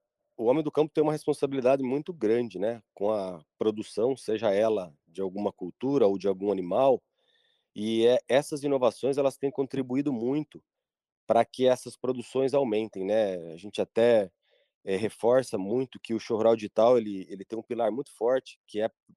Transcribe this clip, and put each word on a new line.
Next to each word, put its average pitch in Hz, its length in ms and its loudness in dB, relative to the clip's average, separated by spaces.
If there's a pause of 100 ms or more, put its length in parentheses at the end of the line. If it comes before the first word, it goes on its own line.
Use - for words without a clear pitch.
(360)
o 117 80 -6
homem 131 180 4
do 147 100 -4
campo 151 200 2
tem 156 100 2
uma 151 100 2
responsabilidade 139 680 0
muito 139 300 -4
grande, 113 460 0
né, 110 240 -4 (120)
com 101 160 0
a 92 340 -4 (140)
produção, 110 580 -2
seja 107 360 -2
ela 101 420 0 (120)
de 82 140 -12
alguma 95 320 -4
cultura 120 540 0
ou 98 120 2
de 92 100 -2
algum 98 220 -2
animal, 98 520 2 (720)
e 113 320 0
é, 123 120 6 (100)
essas 143 340 0
inovações, 135 560 0
elas 139 180 0
têm 139 140 -4
contribuído 135 640 -4
muito 127 500 -4 (640)
pra 117 180 4
que 127 220 -2
essas 127 300 0
produções 127 580 -2
aumentem, 110 500 -2
né? 95 480 0
A 80 40 -14
gente 98 240 -8
até, 110 500 2 (540)
eh, 95 120 -2
reforça 113 600 0
muito 113 420 -4
que - 140 -6
o 110 40 -2
Show 110 200 -4
Rural 113 180 4
Digital, 110 400 2
ele, 101 320 -4
ele 98 160 -14
tem 113 140 -10
um 113 40 -10
pilar 113 300 -2
muito 131 240 -8
forte, 127 500 -2
que 104 140 -8
é, 110 100 -2 (260)